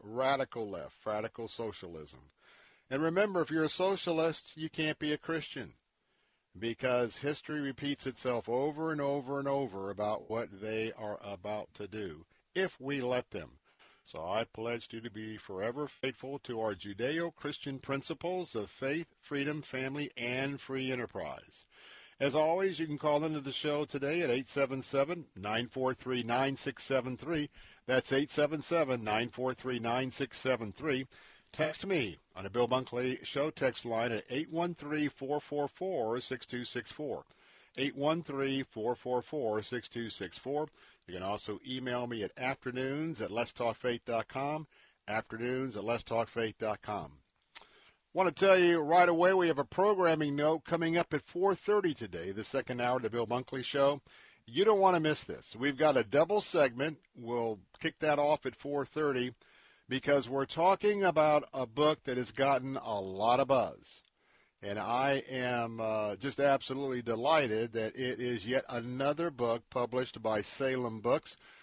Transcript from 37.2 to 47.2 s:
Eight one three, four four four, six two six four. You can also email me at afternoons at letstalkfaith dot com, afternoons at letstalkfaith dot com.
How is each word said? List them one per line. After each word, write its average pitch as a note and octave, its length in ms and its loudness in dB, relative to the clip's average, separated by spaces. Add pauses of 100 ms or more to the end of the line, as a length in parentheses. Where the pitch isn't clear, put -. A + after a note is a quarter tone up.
Eight C3+ 220 -2
one D#3 260 0
three, C3+ 400 -2
four A#2 320 -4
four B2 260 -2
four, A2+ 400 -2
six A#2+ 280 -6
two A#2 200 -6
six - 280 -8
four. D3 320 -4 (380)
You F2+ 80 -10
can F2+ 80 -8
also G#2 440 -4
email B2+ 400 -4
me A#2 160 -4
at - 140 -4
afternoons C3 840 -4
at F2+ 80 -4
letstalkfaith A#2 760 -2
dot A2+ 240 -2
com, D3 380 -6 (380)
afternoons A#2+ 720 -4
at G2 80 -6
letstalkfaith A2+ 760 -2
dot G#2+ 220 -2
com. E2+ 300 -6 (1040)